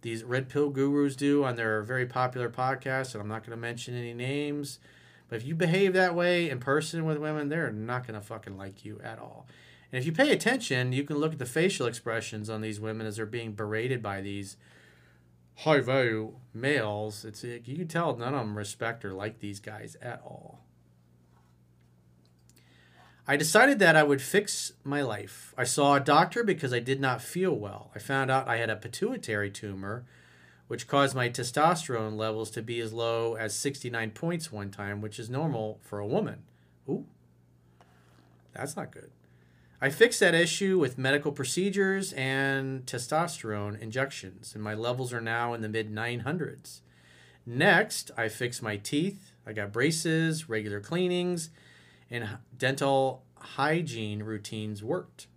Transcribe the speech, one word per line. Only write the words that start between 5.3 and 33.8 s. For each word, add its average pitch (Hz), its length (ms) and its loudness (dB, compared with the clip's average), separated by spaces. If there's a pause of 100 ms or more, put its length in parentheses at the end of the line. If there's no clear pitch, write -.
if 117 80 -8
you 160 100 -4
behave 185 380 4
that 185 200 6
way 175 360 4
in 127 100 -4
person 156 460 0
with 156 120 2
women, 151 320 -2
they're 151 220 0
not 117 340 -4
gonna 107 160 -8
fucking 104 340 -12
like 98 300 -14
you 104 180 -12
at 113 140 -10
all. 113 300 -16 (440)
And 131 80 -4
if 127 60 -2
you 160 80 -2
pay 269 180 6
attention, 135 600 2
you 135 100 0
can 147 140 -4
look 160 160 0
at - 60 -10
the 123 60 -4
facial 160 420 2
expressions 110 600 -4
on 110 120 -6
these 107 180 -6
women 110 280 -6
as 104 100 -8
they're 113 80 -4
being 113 280 -6
berated 110 480 -2
by 98 200 -4
these 101 360 -8 (1000)
high-value 123 760 2 (200)
males. 110 720 -2
It's, 110 180 -14
you 120 180 -8
can 147 260 -8
tell 165 280 0
none 120 180 -4
of 143 60 -2
them 107 180 -4
respect 113 460 -6
or 98 80 -6
like 104 280 -6
these 101 200 -10
guys 107 420 -14
at 120 220 -10
all. - 400 -18 (2750)
I 139 100 4
decided 214 420 8
that 170 160 10
I 156 80 10
would 143 180 4
fix - 520 0 (100)
my 143 200 0
life. 107 540 -6
I 127 60 0
saw 143 320 6
a 139 40 6
doctor 160 440 6
because 156 300 0
I 120 60 2
did 131 200 0
not 131 220 0
feel 180 320 0
well. 101 400 -6
I 104 60 -12
found 135 320 0
out 131 160 4
I 117 100 2
had 117 120 0
a 110 60 0
pituitary 107 760 -2
tumor, 101 540 -8 (640)
which 120 200 -8
caused 139 280 4
my 123 140 2
testosterone 123 880 2
levels 110 340 -2
to 113 120 -8
be 117 160 -4
as 113 140 -4
low 117 420 0
as 110 180 -4
sixty-nine 117 580 -4